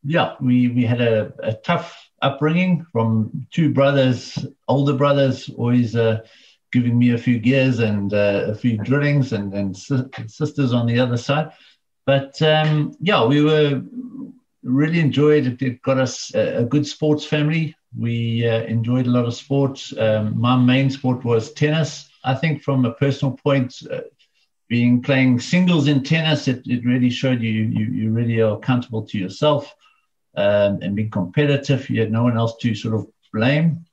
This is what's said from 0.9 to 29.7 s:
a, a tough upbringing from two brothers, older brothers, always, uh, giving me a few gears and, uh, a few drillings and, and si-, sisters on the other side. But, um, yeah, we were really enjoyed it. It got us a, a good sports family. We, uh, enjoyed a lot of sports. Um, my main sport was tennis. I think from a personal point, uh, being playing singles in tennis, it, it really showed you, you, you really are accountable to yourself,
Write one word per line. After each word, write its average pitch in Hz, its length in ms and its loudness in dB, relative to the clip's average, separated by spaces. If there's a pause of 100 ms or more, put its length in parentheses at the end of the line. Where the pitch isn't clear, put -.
a, 113 320 2 (120)
a 110 100 -4
tough - 560 -6 (140)
upbringing 160 680 0
from 113 600 -2
two 151 200 2
brothers, 131 720 2 (240)
older 143 260 2
brothers, 139 540 0
always, 120 480 0
uh, 110 260 2 (520)
giving 120 240 2
me 123 140 4
a 117 60 0
few 120 200 0
gears 127 420 2
and, 104 340 0
uh, 101 340 2
a 107 80 -4
few 117 220 -2
drillings 139 560 0
and, 101 200 -6
and 98 220 -4
si-, - 300 -4 (220)
sisters 143 440 -2
on 120 140 2
the 117 120 0
other 120 200 0
side. 156 340 -2 (540)
But, 139 360 0
um, 156 600 2
yeah, 165 240 2
we 147 180 4
were 151 400 2 (800)
really 156 380 0
enjoyed 147 460 4
it. 120 140 -4
It 127 200 -4
got 131 160 0
us - 360 -4
a, 110 260 -2
a 120 40 0
good 147 240 0
sports 151 380 -2
family. 151 500 -2 (220)
We, 117 500 -2
uh, 113 160 0
enjoyed 120 420 0
a 123 40 0
lot 123 160 2
of 117 80 -4
sports. 139 640 -2
Um, 107 420 0
my 123 160 2
main 127 340 4
sport 127 360 -4
was 113 260 0
tennis. 151 580 -2 (140)
I 131 120 -2
think 160 280 -4
from 131 220 0
a 120 80 -2
personal 139 420 -2
point, 139 400 -2 (160)
uh, - 120 -8 (680)
being 123 320 2
playing 131 400 2
singles 175 480 2
in 135 140 2
tennis, 156 440 0
it, 123 180 -4
it 123 200 -4
really 123 240 2
showed 123 320 -2
you, 113 100 -2
you, 110 360 -2
you 110 240 -2
really 117 280 0
are 107 160 2
accountable 120 520 -4
to 107 100 -8
yourself, 135 580 -2 (640)